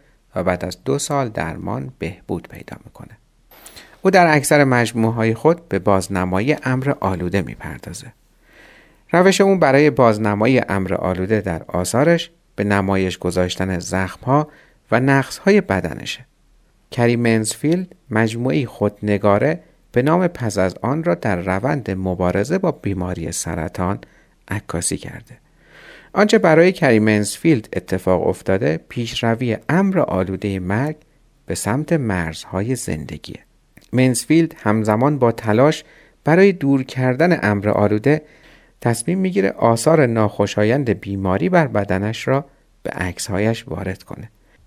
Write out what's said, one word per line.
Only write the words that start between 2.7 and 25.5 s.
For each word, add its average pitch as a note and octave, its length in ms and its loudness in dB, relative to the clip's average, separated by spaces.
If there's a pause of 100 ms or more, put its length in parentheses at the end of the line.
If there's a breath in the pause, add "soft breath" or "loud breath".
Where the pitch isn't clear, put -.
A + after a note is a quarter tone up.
می‌کنه. - 340 -20 (840 loud breath)
او F#3 80 4
در F3 260 6
اکثر D3 280 4
مجموعه‌های A#2 680 2
خود E3 340 0
به G2 100 -2
بازنمایی F#2+ 880 0
امر C3 360 0
آلوده F2+ 420 -2
می‌پردازه. - 680 -12 (960 soft breath)
روش F#3 300 4
اون G3 180 4
برای D3 320 6
بازنمایی A2 800 2
امر F#2+ 260 -2
آلوده F#2 460 0
در E2+ 280 -4
آثارش C3+ 640 0 (260)
به G#2 80 -2
نمایش F#2+ 540 0
گذاشتن F2+ 600 -2
زخم‌ها F#2+ 680 -2 (420 soft breath)
و A2+ 100 2
نقص‌های C#3 600 2
بدنشه. F2 640 -6 (640)
کری A#2+ 260 2
منسفیلد A#2+ 800 0 (160)
مجموعه‌ای A#2 560 0
خودنگاره G#2 920 0 (320 soft breath)
به B2 100 2
نام E3+ 240 2
پس A2+ 320 -4
از F#2 240 0
آن D3 220 -2
را E3+ 100 0
در G#2+ 220 -2
روند G2 540 -4
مبارزه F#2 680 -2
با F#3 140 -2
بیماری F2+ 600 -6
سرطان F2 640 -6 (500 soft breath)
عکاسی - 480 -6
کرده. - 420 -14 (760 loud breath)